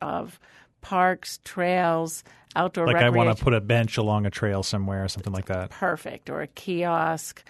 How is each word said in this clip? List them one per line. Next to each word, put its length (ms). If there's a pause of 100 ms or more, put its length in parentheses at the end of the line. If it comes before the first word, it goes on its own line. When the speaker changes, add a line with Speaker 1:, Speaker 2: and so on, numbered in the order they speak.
Speaker 1:
of 360 (440)
parks, 640
trails, 800 (320)
outdoor 300
Speaker 2:
Like, 100
I 120
wanna 200
Speaker 1:
recreation. 140
Speaker 2:
put 100
a 80
bench 340
along 300
a 40
trail 320
somewhere 440
or 20
something 240
like 140
that. 240
Speaker 1:
Perfect. 600
Or 120
a 60
kiosk, 1040